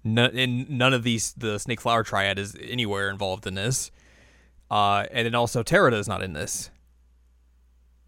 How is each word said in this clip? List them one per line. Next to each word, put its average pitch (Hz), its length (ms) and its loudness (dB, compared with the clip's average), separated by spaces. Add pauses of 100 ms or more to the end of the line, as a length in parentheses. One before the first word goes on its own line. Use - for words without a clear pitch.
No, 117 220 4
and 127 440 0
none 131 240 4
of 120 80 0
these, 117 300 0
the 107 260 -4
Snake 113 220 -6
Flower 117 240 2
Triad 98 340 0
is 101 240 -6
anywhere 101 480 -2
involved 98 360 -4
in 95 80 -6
this. 107 360 -2 (800)
Uh, 101 400 4
and 117 160 0
then 117 80 -2
also 120 300 0
Terada 165 300 6
is 104 120 0
not 98 160 -4
in 95 100 -6
this. - 380 -8 (1400)